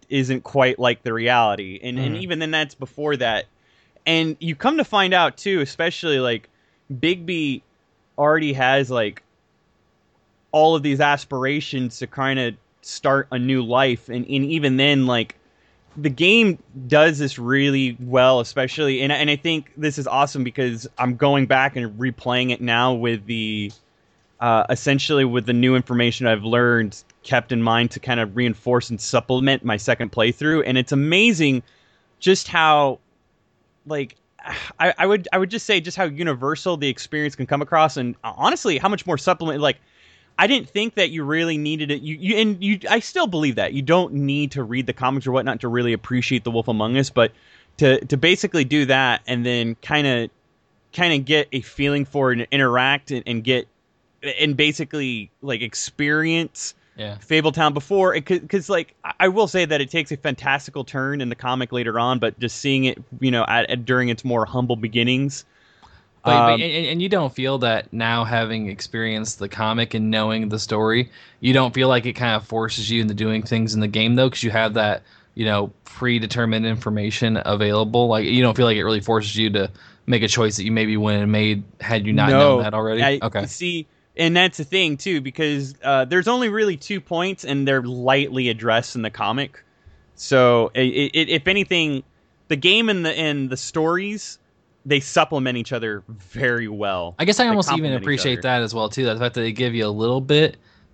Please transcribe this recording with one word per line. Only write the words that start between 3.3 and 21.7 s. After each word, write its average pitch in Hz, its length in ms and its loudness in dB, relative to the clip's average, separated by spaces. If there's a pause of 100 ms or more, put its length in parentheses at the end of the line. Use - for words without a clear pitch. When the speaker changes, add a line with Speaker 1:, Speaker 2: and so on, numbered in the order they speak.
Speaker 1:
And 160 340 0
you 165 160 -6
come 285 220 0
to 294 80 2
find 190 280 2
out, 165 240 4
too, 196 240 -2
especially, 156 580 -2
like, 120 300 -2 (420)
Bigby 160 720 -2 (560)
already 151 360 2
has, 135 360 2
like, 113 320 -4 (1300)
all 156 240 6
of 151 60 0
these 139 200 0
aspirations 139 960 -2
to 127 80 -8
kinda 131 460 -2 (280)
start 139 500 0
a 127 60 -2
new 127 240 0
life. 123 480 0
And, 123 160 -6
and 139 200 -2
even 147 320 0
then, 139 280 4
like, 117 300 0 (640)
the 151 120 -2
game 180 480 4 (300)
does 151 320 6
this 139 200 -4
really 135 600 0
well, 127 400 4
especially, 131 640 -2
and, 139 100 0
and 147 180 0
I 147 60 2
think 156 400 -4
this 151 220 -4
is 135 100 -6
awesome 139 360 0
because 120 440 -4 (100)
I'm 123 180 0
going 139 320 4
back 135 280 2